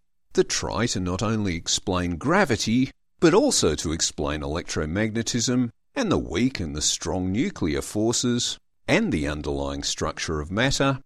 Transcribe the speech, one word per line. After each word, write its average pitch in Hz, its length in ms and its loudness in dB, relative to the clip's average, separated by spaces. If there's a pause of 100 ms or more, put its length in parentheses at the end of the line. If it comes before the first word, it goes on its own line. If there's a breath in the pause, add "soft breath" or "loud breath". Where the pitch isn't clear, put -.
(340)
that 185 160 4
try 71 380 -2
to - 120 -2
not 92 240 -2
only 104 320 0
explain 90 600 -2
gravity, 127 760 2 (280)
but 160 140 8
also 202 420 4
to - 160 -2
explain 76 500 -2
electromagnetism 110 1300 -2 (260)
and 247 160 0
the 107 60 6
weak 82 420 0
and 73 160 -4
the 76 60 -4
strong 92 500 -2
nuclear 98 500 0
forces 120 760 0 (300)
and 180 240 2
the 76 160 0
underlying 69 560 -4
structure - 560 -4
of 76 120 -8
matter. 135 540 0